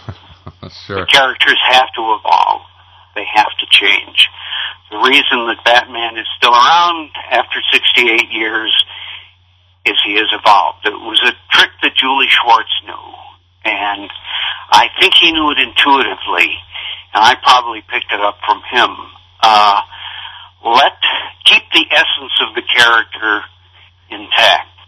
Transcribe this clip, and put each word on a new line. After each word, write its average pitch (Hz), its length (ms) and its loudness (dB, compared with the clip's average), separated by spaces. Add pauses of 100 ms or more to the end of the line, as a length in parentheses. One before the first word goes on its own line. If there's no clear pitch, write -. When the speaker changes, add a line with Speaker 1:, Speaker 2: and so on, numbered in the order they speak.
Speaker 1:
<laughs> - 80 -14 (720)
Sure. 98 140 -8
Speaker 2:
The 87 80 -6
characters 135 500 0 (140)
have 127 240 4
to 120 60 -6 (180)
evolve. - 420 0 (540)
They 104 180 -10
have 107 140 2
to - 240 -8
change. 101 560 2 (640)
The 107 60 -12
reason 131 500 0
that 113 180 -6
Batman 120 520 0
is 110 100 -10 (100)
still 123 140 2
around 160 580 2 (220)
after 123 260 -2 (140)
sixty-eight 117 580 0
years 113 400 -6 (1160)
is 107 100 -2 (100)
he 104 100 -4
has 107 180 -2
evolved. 101 520 2
It 104 80 -2
was 110 320 -6
a 120 80 0 (220)
trick 185 160 2 (100)
that 147 140 -2
Julie 139 340 0
Schwartz 113 400 2 (160)
knew, 87 200 -16 (600)
and 101 460 -4 (580)
I 113 200 4 (100)
think 170 160 2
he 170 160 4
knew 156 200 0
it 135 80 -4
intuitively, 123 920 0 (640)
and 104 80 2
I 123 180 6
probably 123 480 2
picked - 220 -6
it 104 100 -4
up 104 240 -2
from 104 240 -2
him. 110 220 2 (500)
Uh, 104 400 4 (840)
let, 131 280 4 (520)
keep - 180 4 (100)
the 160 160 2
essence - 460 0 (100)
of 113 80 -10
the 117 140 -6
character 110 720 0 (720)
intact. 104 580 0 (180)